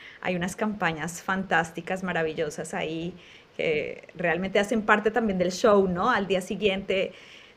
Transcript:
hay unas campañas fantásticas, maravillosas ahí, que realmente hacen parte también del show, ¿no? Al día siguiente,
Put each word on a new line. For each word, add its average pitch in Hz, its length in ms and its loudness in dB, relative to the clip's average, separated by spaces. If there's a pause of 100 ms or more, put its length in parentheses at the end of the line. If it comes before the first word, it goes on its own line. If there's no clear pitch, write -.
(220)
hay 185 140 -2
unas 175 200 -4
campañas 170 680 -2
fantásticas, 185 800 -2
maravillosas 160 680 -2
ahí, 165 420 -4 (420)
que - 580 -2
realmente 180 440 0
hacen 208 240 0
parte 214 280 4
también 214 280 0
del 180 120 2
show, 202 360 6
¿no? 185 240 0
Al 202 160 0
día 185 140 2
siguiente, 190 720 -2 (440)